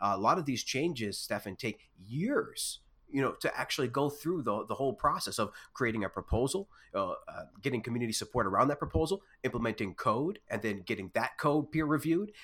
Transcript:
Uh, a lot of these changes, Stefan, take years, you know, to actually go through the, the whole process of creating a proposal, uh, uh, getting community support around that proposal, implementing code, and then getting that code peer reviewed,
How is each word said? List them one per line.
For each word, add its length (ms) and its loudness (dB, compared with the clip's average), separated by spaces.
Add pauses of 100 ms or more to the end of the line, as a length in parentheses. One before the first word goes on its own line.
Uh, 140 4
a 40 -4
lot 180 6
of 80 -2
these 160 0
changes, 560 -2
Stefan, 380 -4
take 240 -4 (260)
years, 760 -2 (300)
you 120 0
know, 180 2
to 180 -2
actually 300 -2
go 220 2
through 320 -2
the, 240 0
the 100 -2
whole 160 0
process 480 0
of 120 2 (220)
creating 300 2
a 60 0
proposal, 580 0 (280)
uh, 160 0
uh, 320 -10 (180)
getting 200 0
community 300 -2
support 360 0
around 200 6
that 120 0
proposal, 420 0 (220)
implementing 500 0
code, 460 0 (100)
and 140 -2
then 220 -2
getting 280 -4
that 240 0
code 340 2
peer 140 0
reviewed, 460 2 (120)